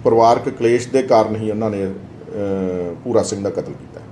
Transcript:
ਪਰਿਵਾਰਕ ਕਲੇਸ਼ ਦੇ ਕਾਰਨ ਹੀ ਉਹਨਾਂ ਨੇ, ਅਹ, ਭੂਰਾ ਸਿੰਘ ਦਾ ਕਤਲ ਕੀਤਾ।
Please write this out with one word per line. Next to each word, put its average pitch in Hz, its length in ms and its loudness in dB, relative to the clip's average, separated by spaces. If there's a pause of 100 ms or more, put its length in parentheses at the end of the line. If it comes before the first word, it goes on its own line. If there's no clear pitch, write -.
ਪਰਿਵਾਰਕ 117 460 4
ਕਲੇਸ਼ 117 400 0
ਦੇ 131 140 2
ਕਾਰਨ 107 320 4
ਹੀ 107 160 -4
ਉਹਨਾਂ 110 180 -2
ਨੇ, 101 160 -4
ਅਹ, 95 1160 -6
ਭੂਰਾ 107 200 2
ਸਿੰਘ 98 200 -6
ਦਾ 98 60 -2
ਕਤਲ - 220 -6
ਕੀਤਾ। - 300 -16 (100)